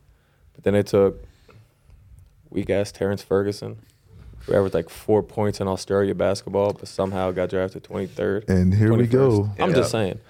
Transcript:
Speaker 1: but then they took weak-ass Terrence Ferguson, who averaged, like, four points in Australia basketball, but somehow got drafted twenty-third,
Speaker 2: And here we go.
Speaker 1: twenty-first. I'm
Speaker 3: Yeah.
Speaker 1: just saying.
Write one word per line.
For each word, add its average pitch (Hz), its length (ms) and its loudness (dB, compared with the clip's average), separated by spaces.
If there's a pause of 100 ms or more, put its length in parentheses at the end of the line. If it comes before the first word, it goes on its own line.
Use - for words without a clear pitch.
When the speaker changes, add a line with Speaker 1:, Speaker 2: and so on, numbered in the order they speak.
(540)
Speaker 1:
but - 100 -10
then 101 100 2
they 101 80 4
took 98 400 2 (1300)
weak-ass 98 420 -2
Terrence 98 300 -4
Ferguson, 104 540 -2 (640)
who - 140 -2
averaged, 95 200 2
like, 85 160 -2
four 107 320 0
points 104 380 -4
in 98 80 -2
Australia 98 460 0
basketball, 98 580 0
but - 160 -12
somehow 95 420 -2
got 90 200 -4
drafted 95 340 -6
twenty-third, 98 640 -6
Speaker 2:
And 92 260 4
here 110 200 4
we 120 120 2
go. 127 240 4
Speaker 1:
twenty-first. 104 320 0
I'm 180 80 0
Speaker 3:
Yeah. 156 60 2
Speaker 1:
just - 140 2
saying. 101 280 -2 (120)